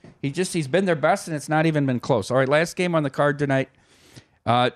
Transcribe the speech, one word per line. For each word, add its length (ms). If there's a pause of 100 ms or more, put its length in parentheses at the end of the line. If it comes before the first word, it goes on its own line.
(200)
He 120
just, 220
he's 120
been 200
their 100
best, 320
and 80
it's 120
not 180
even 200
been 140
close. 320
All 60
right, 100
last 260
game 220
on 80
the 60
card 280
tonight. 300 (760)
Uh, 320